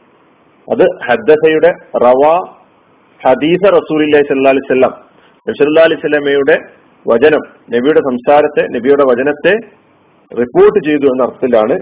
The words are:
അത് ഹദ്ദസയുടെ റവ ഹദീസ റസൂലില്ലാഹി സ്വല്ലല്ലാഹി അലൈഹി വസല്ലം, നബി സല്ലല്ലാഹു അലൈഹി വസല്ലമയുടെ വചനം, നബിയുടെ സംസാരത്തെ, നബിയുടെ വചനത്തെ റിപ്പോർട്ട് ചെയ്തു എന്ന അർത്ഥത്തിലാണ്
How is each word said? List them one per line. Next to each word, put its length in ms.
അത് 180
ഹദ്ദസയുടെ 680
റവ 260
ഹദീസ 480
റസൂലില്ലാഹി 540
സ്വല്ലല്ലാഹി 320
അലൈഹി 120
വസല്ലം, 260
നബി 100
സല്ലല്ലാഹു 300
അലൈഹി 120
വസല്ലമയുടെ 560
വചനം, 380
നബിയുടെ 320
സംസാരത്തെ, 680
നബിയുടെ 360
വചനത്തെ 500
റിപ്പോർട്ട് 540
ചെയ്തു 200
എന്ന 180
അർത്ഥത്തിലാണ് 580